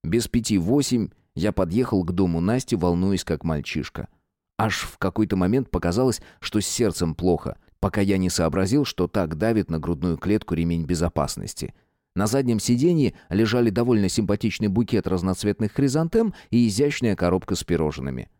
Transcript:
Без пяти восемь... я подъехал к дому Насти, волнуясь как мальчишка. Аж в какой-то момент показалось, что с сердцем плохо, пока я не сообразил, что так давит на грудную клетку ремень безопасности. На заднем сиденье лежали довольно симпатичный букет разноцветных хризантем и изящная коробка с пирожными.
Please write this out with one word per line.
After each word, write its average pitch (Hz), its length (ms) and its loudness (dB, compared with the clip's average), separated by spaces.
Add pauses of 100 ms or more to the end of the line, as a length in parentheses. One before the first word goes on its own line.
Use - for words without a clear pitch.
Без 107 240 -2
пяти 110 300 0
восемь... 117 520 2 (260)
я 104 160 0
подъехал 98 520 0
к 82 80 -2
дому 87 300 2
Насти, 113 340 0
волнуясь 90 480 0
как - 200 -4
мальчишка. - 640 -4 (500)
Аж - 240 -2
в - 160 -12
какой-то 98 380 0
момент 98 360 2
показалось, 92 500 0 (180)
что - 220 -2
с - 60 -4
сердцем 87 480 0
плохо, 87 420 0 (220)
пока 101 220 0
я 98 160 2
не 92 120 2
сообразил, 95 560 2
что 90 220 -2
так 85 280 -2
давит 107 340 0
на 82 100 -2
грудную 82 380 -2
клетку 104 360 -2
ремень 85 320 0
безопасности. - 880 -4 (420)
На 101 120 0
заднем 120 320 2
сиденье 131 560 2 (140)
лежали 113 420 2
довольно 113 360 2
симпатичный 104 600 -2
букет 104 400 0
разноцветных 95 680 -2
хризантем 165 640 0 (160)
и 117 160 4
изящная 117 480 0
коробка 90 400 0
с - 80 -8
пирожными. 76 680 -4 (100)